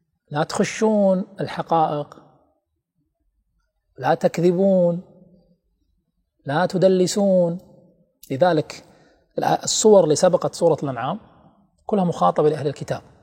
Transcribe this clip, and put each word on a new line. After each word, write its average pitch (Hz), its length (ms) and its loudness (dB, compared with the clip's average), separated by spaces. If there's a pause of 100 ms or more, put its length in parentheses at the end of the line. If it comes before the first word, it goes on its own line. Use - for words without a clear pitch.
(320)
لا 143 120 -2
تخشون 202 800 0 (140)
الحقائق، 156 840 -4 (1700)
لا 139 160 -2
تكذبون، 175 880 0 (1400)
لا 151 200 -2
تدلسون. 185 920 2 (720)
لذلك 156 520 -2 (560)
السور 196 640 2
اللي 151 120 2
سبقت 175 400 0
سورة 165 280 0
الأنعام 135 360 -8 (680)
كلها 196 180 -2
مخاطبة 175 460 0
لأهل 151 180 -4
الكتاب: - 340 -8 (220)